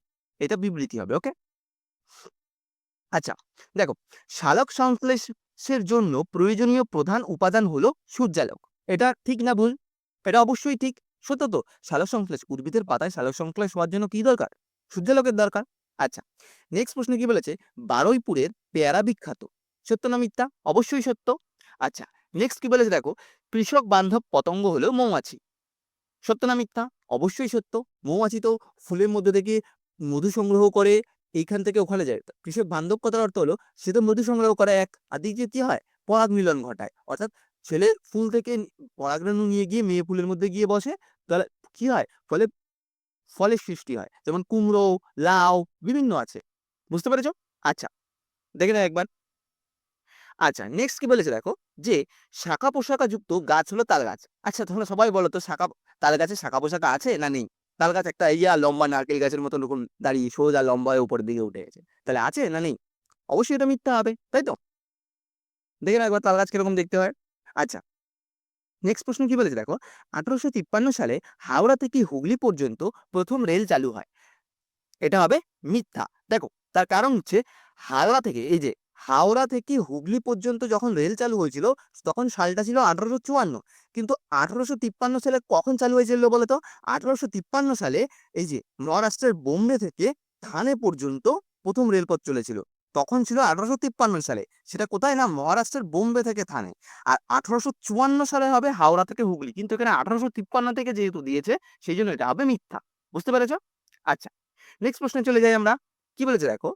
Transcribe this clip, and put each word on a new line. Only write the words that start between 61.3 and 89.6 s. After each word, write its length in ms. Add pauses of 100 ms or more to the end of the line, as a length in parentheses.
উঠে 200
গেছে, 180 (200)
তাহলে 200
আছে 280
না 120
নেই? 160 (520)
অবশ্যই 280
এটা 100
মিথ্যা 300
হবে, 160 (180)
তাই 120
তো? 120 (1300)
দেখে 160
নাও 100
একবার 140
তাল 140
গাছ 140
কিরকম 240
দেখতে 240
হয়। 140 (440)
আচ্ছা, 220 (1040)
নেক্সট 220
প্রশ্ন 240
কি 80
বলেছে 200
দেখো, 180 (380)
আঠারোশো 380
তিপ্পান্ন 400
সালে 260 (220)
হাওড়া 380
থেকে 260
হুগলি 340
পর্যন্ত 440 (300)
প্রথম 340
রেল 220
চালু 260
হয়, 160 (920)
এটা 180
হবে 160 (280)
মিথ্যা। 400 (240)
দেখো, 200 (240)
তার 140
কারণ 300
হচ্ছে 220 (420)
হাওড়া 400
থেকে, 280
এই 120
যে 120 (280)
হাওড়া 460
থেকে 320
হুগলি 420
পর্যন্ত 440
যখন 300
রেল 220
চালু 220
হয়েছিল, 280 (380)
তখন 240
সালটা 360
ছিল 140
আঠারোশো 400
চুয়ান্ন, 360 (420)
কিন্তু 160 (180)
আঠারোশো 460
তিপ্পান্ন 420
সালে 200 (100)
কখন 280
চালু 180
হয়েছিল 340
বলো 180
তো? 100 (300)
আঠারোশো 400
তিপ্পান্ন 480
সালে 260 (340)
এই 120
যে 120 (220)
মহারাষ্ট্রের 540
বোম্বে 440